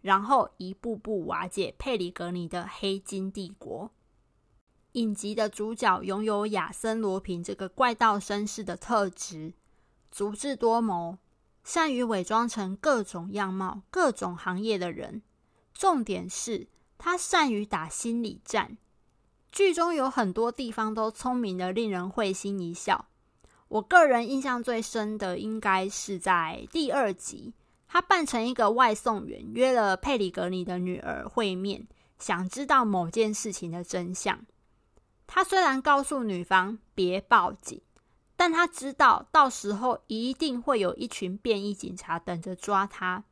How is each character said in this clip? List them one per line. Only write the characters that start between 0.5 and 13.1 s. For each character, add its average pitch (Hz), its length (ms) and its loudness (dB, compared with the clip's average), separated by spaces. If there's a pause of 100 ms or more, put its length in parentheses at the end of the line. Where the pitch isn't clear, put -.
一 185 160 -10
步 233 220 -6
步 202 300 -4
瓦 165 220 -4
解 - 320 -4
佩 254 180 -2
里 180 140 -4
格 175 180 -8
尼 175 180 -6
的 175 200 -8 (120)
黑 196 200 -4
金 190 320 -6
帝 190 260 -10
国。 170 340 -12 (1000)
影 220 220 -2
集 208 180 -8
的 214 140 0
主 214 260 -6
角 190 300 2
拥 190 180 -4
有 214 260 0
亚 196 220 -4
森 220 300 -4
罗 196 180 -2
平 180 240 -6
这 196 140 -8
个 190 140 -8
怪 247 260 0
盗 214 240 4
绅 202 260 -4
士 214 160 -8
的 185 140 -8
特 208 340 0
质， 160 440 -12 (580)
足 208 240 -4
智 277 180 -6
多 233 280 2
谋， 175 360 -4 (460)
善 320 300 0
于 247 100 0
伪 220 180 0
装 220 280 0
成 196 260 -4
各 262 260 2
种 180 300 -8